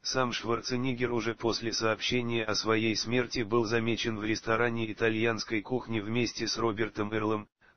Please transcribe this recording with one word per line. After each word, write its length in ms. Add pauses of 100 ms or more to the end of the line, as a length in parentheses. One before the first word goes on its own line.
Сам 300
Шварценеггер 800
уже 200
после 400
сообщения 720
о 120
своей 400
смерти 460
был 220
замечен 540
в 60
ресторане 680
итальянской 720
кухни 380
вместе 480
с 100
Робертом 560
Эрлом, 340 (280)